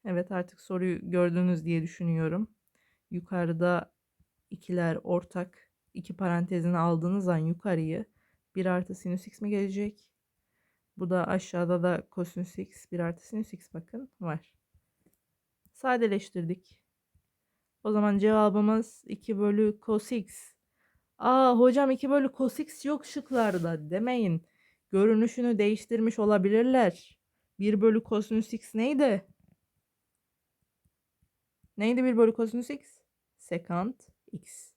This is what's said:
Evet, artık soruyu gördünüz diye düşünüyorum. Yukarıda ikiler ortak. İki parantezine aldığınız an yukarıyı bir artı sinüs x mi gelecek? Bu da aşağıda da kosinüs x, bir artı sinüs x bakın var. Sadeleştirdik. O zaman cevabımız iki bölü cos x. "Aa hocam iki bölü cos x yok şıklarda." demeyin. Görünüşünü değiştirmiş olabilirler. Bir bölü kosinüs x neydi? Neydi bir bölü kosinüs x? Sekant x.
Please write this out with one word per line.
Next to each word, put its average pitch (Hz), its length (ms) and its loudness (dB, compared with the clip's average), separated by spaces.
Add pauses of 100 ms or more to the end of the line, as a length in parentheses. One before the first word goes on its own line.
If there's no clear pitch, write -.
Evet, 180 260 -4
artık 180 300 -8
soruyu 180 500 -4
gördünüz 175 540 0
diye 165 160 0
düşünüyorum. 165 680 -4 (640)
Yukarıda 175 800 -2 (560)
ikiler 170 540 -4
ortak. 180 680 -6 (240)
İki 175 220 -14
parantezine 175 640 -2
aldığınız 170 500 0
an 170 100 2
yukarıyı 165 680 -2 (500)
bir 185 100 -4
artı 185 300 -2
sinüs 180 320 -8
x - 140 -18
mi 208 80 -6
gelecek? 202 600 -4 (880)
Bu 185 120 -6
da 180 180 0
aşağıda 175 560 -2
da 180 260 -2
kosinüs 180 500 -8
x, - 320 -16
bir 175 80 -6
artı 170 280 -6
sinüs 214 260 -8
x - 200 -20
bakın 220 460 -14
var. 160 340 -8 (1200)
Sadeleştirdik. 196 1040 -4 (1040)
O 214 80 -2
zaman 208 260 2
cevabımız 214 880 2
iki 208 340 -6
bölü 208 420 2
cos 214 300 -2
x. - 420 -8 (640)
"Aa 247 420 4
hocam 262 320 6
iki 262 180 -2
bölü 277 280 4
cos 269 220 -2
x - 260 -10
yok 294 200 -4
şıklarda." 180 840 -2
demeyin. 208 560 -2 (460)
Görünüşünü 226 680 2
değiştirmiş 220 600 0
olabilirler. 214 1000 2 (400)
Bir 202 220 2
bölü 220 220 4
kosinüs 220 500 -2
x - 220 -14
neydi? 247 520 2 (2500)
Neydi 240 260 0
bir 247 140 2
bölü 226 160 6
kosinüs 233 360 -4
x? - 300 -14 (380)
Sekant 175 680 -6 (240)
x. - 460 -20